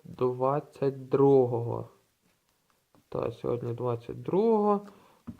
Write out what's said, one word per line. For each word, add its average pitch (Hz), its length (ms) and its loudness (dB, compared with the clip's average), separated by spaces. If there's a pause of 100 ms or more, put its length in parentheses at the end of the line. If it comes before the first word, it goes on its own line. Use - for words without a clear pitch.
двадцять 131 1040 -2
другого. 123 800 4 (1200)
Та, - 220 -4
сьогодні 120 420 -6
двадцять 123 480 -6
другого. 208 680 0 (520)